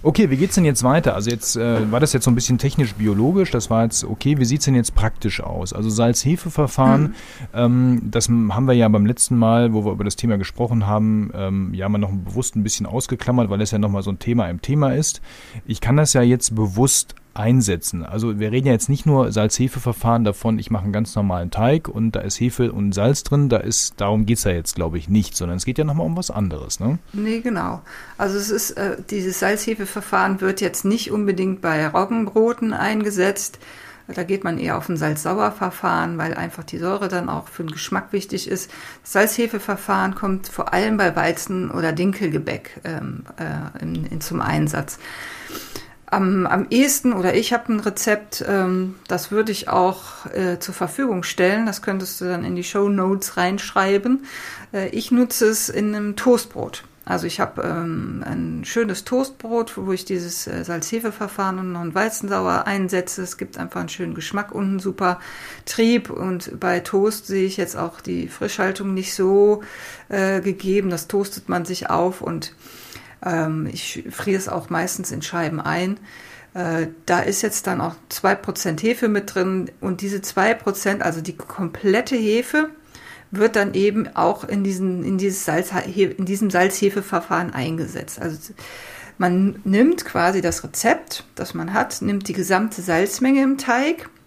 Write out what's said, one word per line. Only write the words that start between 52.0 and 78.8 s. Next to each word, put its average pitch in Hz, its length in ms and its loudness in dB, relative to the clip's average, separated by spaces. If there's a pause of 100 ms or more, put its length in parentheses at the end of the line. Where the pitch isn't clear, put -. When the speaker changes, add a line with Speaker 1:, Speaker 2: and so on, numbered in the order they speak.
Speaker 2:
du 180 60 -6
dann 180 180 -2
in 180 120 -2
die 175 80 -4
Shownotes 196 720 0
reinschreiben. 202 880 0 (480)
Äh, 190 160 -2
ich - 220 -4
nutze 240 340 4
es 220 240 2
in 208 240 0
einem 208 220 -4
Toastbrot. - 680 0 (220)
Also 170 220 -2
ich 170 120 -6
hab, - 240 -2
ähm, 170 600 -4
ein 160 400 -6
schönes 220 380 -2
Toastbrot, 233 760 -2
wo 190 140 -4
ich 185 140 -2
dieses, 175 420 -6
äh, 170 160 -6
Salz-Hefe-Verfahren 196 960 -4
und 185 140 -4
noch 175 80 -6
ein 165 140 -4
Weizensauer 196 680 0
einsetze. 190 560 -2
Es 180 160 -10
gibt - 200 -10
einfach 175 220 -8
einen 170 100 -6
schönen 170 260 -8
Geschmack 202 360 -6
und 196 140 -4
einen 196 140 0
super 185 400 -2 (460)
Trieb. 233 440 2
Und - 500 -6
bei 180 200 0
Toast 208 480 0
sehe 190 180 0
ich 190 120 -4
jetzt 180 200 -4
auch 165 240 -6
die 175 260 -6
Frischhaltung 190 680 -4
nicht 190 200 -4
so, 202 480 4 (480)
äh, 190 320 0
gegeben. 190 480 0
Das 170 180 -4
toastet 196 420 -4
man 175 160 -2
sich 180 240 -8
auf 175 320 0
und, 160 340 -8 (720)
ähm, 156 460 0
ich - 400 -10
friere 190 260 -2
es 190 100 -4
auch - 220 -6
meistens 175 420 -4
in 156 120 -8
Scheiben 160 360 -4
ein. 170 380 -2 (560)
Äh, 165 340 -2 (200)
da 180 140 4
ist 196 200 -2
jetzt - 240 -4
dann 180 160 -2
auch 170 140 -4 (140)
zwei 196 260 2
Prozent 190 480 -6